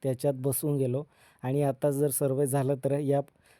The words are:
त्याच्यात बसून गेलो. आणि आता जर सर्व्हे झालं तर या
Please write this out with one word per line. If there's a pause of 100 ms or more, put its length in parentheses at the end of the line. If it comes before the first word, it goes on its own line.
त्याच्यात
बसून
गेलो. (380)
आणि
आता
जर
सर्व्हे
झालं (100)
तर
या (400)